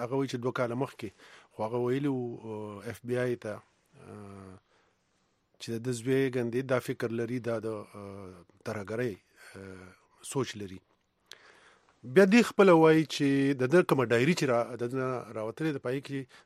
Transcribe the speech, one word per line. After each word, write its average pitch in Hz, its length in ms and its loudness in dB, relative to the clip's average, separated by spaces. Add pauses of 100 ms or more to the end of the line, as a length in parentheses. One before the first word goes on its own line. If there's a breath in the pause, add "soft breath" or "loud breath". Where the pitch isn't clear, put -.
هغه 120 140 -6
وایي 135 160 -2
چې 131 100 -4
دوه 123 160 -2
کاله 117 240 -2
مخکې 117 260 -10 (440 loud breath)
خو 107 140 -6
هغه 120 180 -2
ویلي 139 280 0
وو، 123 140 -4
اه، 107 640 -12
اف - 180 -12
بی 123 140 -2
آی 123 220 -2
ته، 107 100 -6
اه، 98 1000 -20 (1080)
چې - 120 -14
د 117 40 -4 (100)
ده 127 140 -2
زوی 131 200 2 (160)
ګندې 120 240 -2 (140)
دا 127 40 4 (100)
فکر 123 200 -4 (120)
لري، 120 180 -4 (100)
دا 117 160 -2
د، 110 80 -6
اه، 101 640 -14 (320)
ترهګرۍ، 107 480 -6
اه، 92 720 -20 (460)
سوچ 131 260 -4
لري. 95 200 -14 (1200 loud breath)
بیا 135 280 6
دې 240 80 8 (120)
خپله 196 200 8 (120)
وایي 160 180 8 (120)
چې 147 120 0 (380)
د - 80 -
ده 175 60 8 (100)
کومه 131 240 4
ډایري 131 280 4
چې 151 120 0
را، 120 80 4 (160)
د 117 160 -6
ده 135 100 -4
نه 131 60 -2 (320)
راوتلې 113 320 -4
ده، 131 120 -6
په 127 60 -6
هغې 135 160 -4
کې 139 140 -6 (260 loud breath)